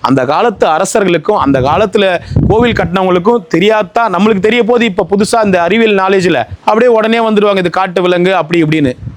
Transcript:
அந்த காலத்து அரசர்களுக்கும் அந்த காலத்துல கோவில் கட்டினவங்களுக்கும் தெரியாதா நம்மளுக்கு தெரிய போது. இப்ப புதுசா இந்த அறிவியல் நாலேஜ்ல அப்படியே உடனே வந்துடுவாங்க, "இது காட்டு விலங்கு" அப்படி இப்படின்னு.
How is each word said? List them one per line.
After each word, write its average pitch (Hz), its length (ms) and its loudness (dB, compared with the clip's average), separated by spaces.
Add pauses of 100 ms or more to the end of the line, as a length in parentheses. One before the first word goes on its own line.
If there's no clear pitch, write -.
அந்த 127 240 0
காலத்து 185 420 -2
அரசர்களுக்கும் 185 680 0
அந்த 139 240 0
காலத்துல 185 580 0 (280)
கோவில் 226 260 2
கட்டினவங்களுக்கும் 185 760 0
தெரியாதா 214 640 0
நம்மளுக்கு 196 300 0
தெரிய 220 240 0
போது. 233 220 2
இப்ப 190 240 -2
புதுசா 208 360 0
இந்த 180 160 2
அறிவியல் 214 340 2
நாலேஜ்ல 185 480 0 (220)
அப்படியே 233 260 2
உடனே 220 280 0
வந்துடுவாங்க, 208 380 0
"இது 175 120 -2
காட்டு 185 320 -2
விலங்கு" 180 340 0
அப்படி 165 280 0
இப்படின்னு. 151 300 0 (240)